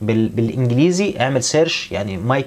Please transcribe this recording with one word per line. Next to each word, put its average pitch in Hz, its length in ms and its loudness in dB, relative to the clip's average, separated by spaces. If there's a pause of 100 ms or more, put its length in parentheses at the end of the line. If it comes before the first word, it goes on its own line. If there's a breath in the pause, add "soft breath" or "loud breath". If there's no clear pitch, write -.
بال-، 110 280 2
بالإنجليزي 127 920 0
اعمل 131 220 0
سيرش، - 500 0
يعني 95 360 -6
my 135 180 2